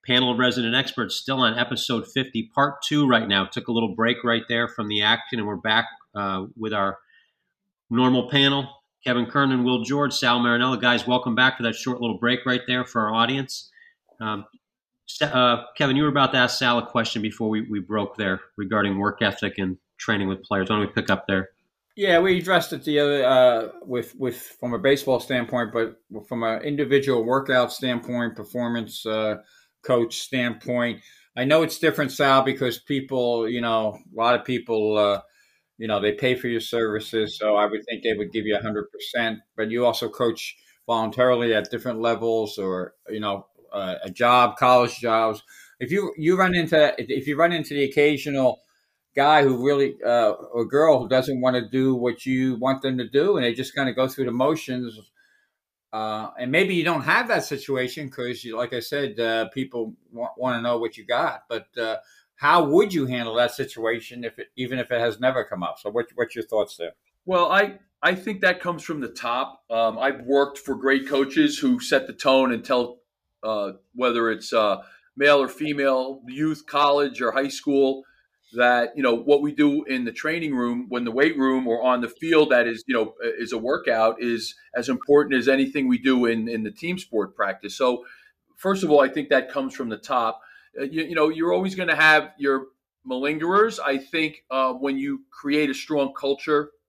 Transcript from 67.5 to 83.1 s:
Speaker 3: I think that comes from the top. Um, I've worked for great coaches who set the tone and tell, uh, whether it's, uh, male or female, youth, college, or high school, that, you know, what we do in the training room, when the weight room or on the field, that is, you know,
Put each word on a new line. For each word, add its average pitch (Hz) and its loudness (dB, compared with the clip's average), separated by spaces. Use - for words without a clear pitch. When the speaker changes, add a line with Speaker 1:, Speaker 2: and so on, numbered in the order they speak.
Speaker 3:
I 180 2
think 190 -8
that 180 2
comes 175 -6
from 156 -8
the 123 -6
top. 123 -6
Um, 113 0
I've 135 -2
worked 139 2
for 131 -4
great 135 2
coaches 143 2
who 127 2
set 135 0
the - -12
tone 131 2
and 113 -6
tell, 123 -2
uh, 104 -4
whether 120 2
it's, 110 -4
uh, 107 2
male 143 6
or 127 0
female, 135 -2
youth, 147 -4
college, 143 2
or 120 0
high 135 -2
school, 135 0
that, 120 2
you 143 -2
know, 120 4
what 139 4
we 147 -4
do 147 2
in 127 -4
the 113 -6
training 156 -4
room, 120 -2
when 123 -4
the 117 -4
weight 147 2
room 131 0
or 113 0
on 127 2
the 120 -4
field, 156 2
that 120 4
is, 113 -6
you 127 0
know, 107 0